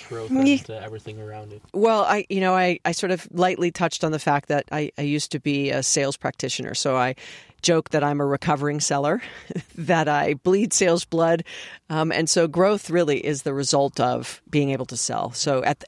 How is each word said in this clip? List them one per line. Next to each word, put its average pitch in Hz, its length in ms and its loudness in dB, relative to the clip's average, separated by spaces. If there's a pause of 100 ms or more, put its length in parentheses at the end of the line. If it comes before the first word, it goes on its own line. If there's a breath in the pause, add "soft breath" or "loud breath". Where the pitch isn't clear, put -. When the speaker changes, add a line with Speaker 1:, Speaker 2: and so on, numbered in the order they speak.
Speaker 1:
Growth 160 220 -8
Speaker 2:
<laughs> 269 400 4
Speaker 1:
and, - 0 -
uh, 110 40 -10
everything 110 460 -12
around 107 320 -14
it. 104 80 -18 (140)
Speaker 2:
Well, 214 300 4
I, 208 240 2
you 196 120 -2
know, 185 140 2
I, 180 300 2
I 170 80 0
sort 180 180 -2
of 180 220 -2
lightly 175 400 2
touched 175 320 -2
on 160 80 0
the 156 80 -4
fact 147 280 0
that 147 220 0
I, 151 260 -4
I - 60 -6
used 147 300 -2
to 143 80 -6
be 139 300 -2
a 131 120 -2
sales 139 340 0
practitioner. 123 580 -6
So 131 220 0
I 127 200 0 (460 loud breath)
joke 165 280 2
that 151 120 2
I'm 143 200 2
a 139 40 2
recovering 147 540 0
seller, 147 400 0 (280 loud breath)
<laughs> - 280 -10
that 160 320 2
I 147 240 2
bleed 190 400 2
sales 175 320 2
blood. 165 400 2 (460 loud breath)
Um, 160 200 0
and 156 200 0
so 170 180 4
growth 185 400 2
really 156 300 2
is 143 240 -4
the 147 100 -2
result 139 480 0
of 123 480 -2
being 143 220 2
able 131 160 -4
to 120 100 -10
sell. 117 360 -4
So 135 320 0
at, - 240 -2